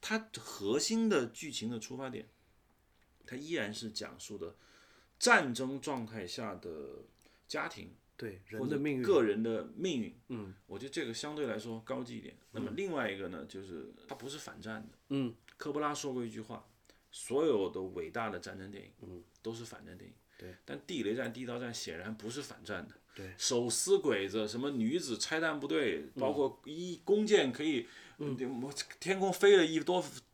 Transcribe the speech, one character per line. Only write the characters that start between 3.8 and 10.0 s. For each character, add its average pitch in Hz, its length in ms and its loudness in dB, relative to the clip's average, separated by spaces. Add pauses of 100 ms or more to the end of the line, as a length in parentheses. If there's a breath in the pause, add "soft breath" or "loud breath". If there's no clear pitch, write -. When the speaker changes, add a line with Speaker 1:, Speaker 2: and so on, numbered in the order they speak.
Speaker 1:
讲 80 280 -10
述 - 180 -12
的 85 200 -10 (640 soft breath)
战 185 340 6
争 131 260 -4
状 131 240 -2
态 104 220 -8
下 104 300 -6
的 71 480 -10 (420 soft breath)
家 151 220 -4
庭， - 260 -14 (220)
Speaker 2:
对， 98 320 -10
人 117 200 -4
的 147 80 0
命 143 220 0
运。 127 40 0
Speaker 1:
或 120 40 0
者 196 80 6
个 143 80 10
人 104 180 4
的 110 240 0 (120)
命 156 260 0